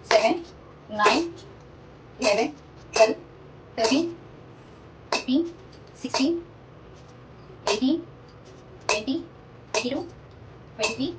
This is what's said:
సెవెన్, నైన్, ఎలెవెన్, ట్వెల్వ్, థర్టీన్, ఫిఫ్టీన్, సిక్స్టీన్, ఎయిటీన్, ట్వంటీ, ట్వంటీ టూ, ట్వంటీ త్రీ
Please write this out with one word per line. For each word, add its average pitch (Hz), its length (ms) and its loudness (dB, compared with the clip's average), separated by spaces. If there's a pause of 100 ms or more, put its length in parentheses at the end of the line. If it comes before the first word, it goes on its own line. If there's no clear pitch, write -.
(100)
సెవెన్, 226 280 6 (600)
నైన్, 226 240 6 (960)
ఎలెవెన్, 220 320 2 (440)
ట్వెల్వ్, 220 200 8 (640)
థర్టీన్, 262 320 4 (1000)
ఫిఫ్టీన్, 302 340 0 (560)
సిక్స్టీన్, 269 340 0 (1400)
ఎయిటీన్, 269 300 2 (880)
ట్వంటీ, 220 260 0 (560)
ట్వంటీ 226 220 0
టూ, 359 80 -4 (760)
ట్వంటీ 226 220 -2
త్రీ 277 100 0 (100)